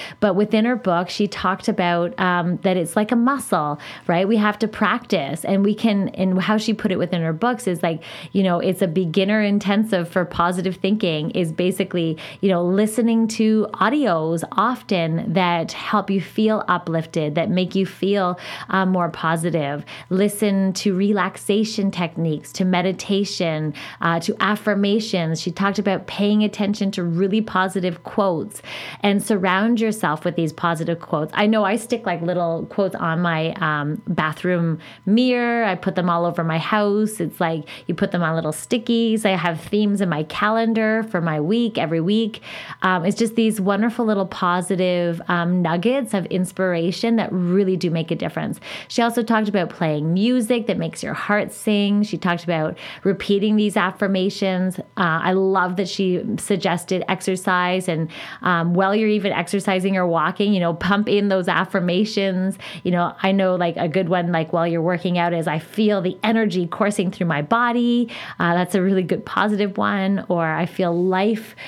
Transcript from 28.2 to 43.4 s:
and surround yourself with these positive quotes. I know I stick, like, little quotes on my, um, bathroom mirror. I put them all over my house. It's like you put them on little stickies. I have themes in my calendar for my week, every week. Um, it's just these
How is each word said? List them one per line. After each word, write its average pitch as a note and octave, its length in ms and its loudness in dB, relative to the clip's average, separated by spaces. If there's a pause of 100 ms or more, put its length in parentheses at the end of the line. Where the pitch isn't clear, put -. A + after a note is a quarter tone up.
and G3+ 200 2
surround G3+ 560 2
yourself G#3 460 0
with E3+ 120 -2
these D#3+ 160 0
positive E3 480 -2
quotes. D#3 360 -4
I G#3 100 2
know G#3+ 180 4
I G3 120 2
stick, A3 300 -4
like, F3 160 -2
little E3+ 480 -2
quotes G3 260 0
on E3 240 0
my, E3 400 0
um, D#3 140 2 (320)
bathroom E3 720 0 (260)
mirror. A#3+ 600 2
I F#3+ 100 0
put E3+ 220 -4
them F3+ 120 0
all E3+ 180 2
over E3+ 180 -2
my E3 140 0
house. G#3 600 0
It's D#3+ 220 -4
like E3 240 -2 (240)
you F3 60 0
put F#3 180 -2
them F3 100 0
on D#3+ 140 0
little D#3+ 160 -2
stickies. A3+ 720 0
I G3 40 4
have E3+ 300 0
themes G#3 400 0
in G3 80 0
my D#3 140 -2
calendar A3 800 0
for A3 180 -2
my D#3+ 200 0
week, A3+ 360 0
every E3 240 0
week. G#3+ 400 0 (420)
Um, F#3 220 2
it's G3+ 140 0
just A3+ 160 0
these A3 260 2